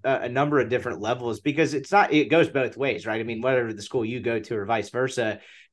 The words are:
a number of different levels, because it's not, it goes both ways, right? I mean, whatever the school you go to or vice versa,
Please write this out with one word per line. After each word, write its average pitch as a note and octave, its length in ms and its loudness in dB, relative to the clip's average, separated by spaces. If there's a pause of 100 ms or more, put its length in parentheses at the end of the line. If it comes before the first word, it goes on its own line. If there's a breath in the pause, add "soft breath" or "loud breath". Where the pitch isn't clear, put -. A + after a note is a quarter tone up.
a C3 240 0
number C#3 320 2
of A2+ 80 2
different A#2+ 320 -2
levels, A#2 400 -2
because D3 340 0
it's - 160 -6
not, G3+ 220 4
it D3 180 4
goes D#3+ 180 6
both B2+ 280 -2
ways, A#2 300 -4
right? A2 140 -2
I A2 40 -4
mean, A2+ 160 -6
whatever B2 320 0
the G2+ 100 -10
school B2 220 -4
you A#2 160 -4
go A#2 180 -2
to A2 180 -6
or G2+ 80 -4
vice A2+ 260 -2
versa, B2+ 500 -4 (320 loud breath)